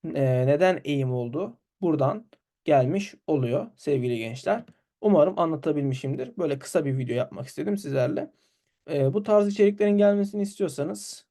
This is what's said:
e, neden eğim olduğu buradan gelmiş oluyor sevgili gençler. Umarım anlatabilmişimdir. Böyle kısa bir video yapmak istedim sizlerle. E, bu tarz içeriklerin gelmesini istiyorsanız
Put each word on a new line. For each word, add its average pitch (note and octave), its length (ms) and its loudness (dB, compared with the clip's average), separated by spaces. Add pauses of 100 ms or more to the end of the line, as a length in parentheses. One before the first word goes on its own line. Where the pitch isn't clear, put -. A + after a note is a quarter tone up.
(140)
e, C3 340 2
neden F3 360 2
eğim C#3 300 -2
olduğu C3+ 440 -6 (240)
buradan E3 460 0 (380)
gelmiş D#3 500 2 (120)
oluyor C#3+ 480 0
sevgili B2 420 -2
gençler. C3 460 -4 (380)
Umarım F#3 380 4
anlatabilmişimdir. D3 960 -2
Böyle C#3+ 220 -2
kısa D#3+ 260 -2
bir C3+ 120 -2
video A#2+ 180 -4
yapmak - 320 -6
istedim G3 300 -4
sizlerle. C#3 540 -2 (600)
E, C#3 220 2
bu G#3 100 -2
tarz G#3 240 4
içeriklerin G#3 500 4
gelmesini G3+ 440 2
istiyorsanız F#3 880 -6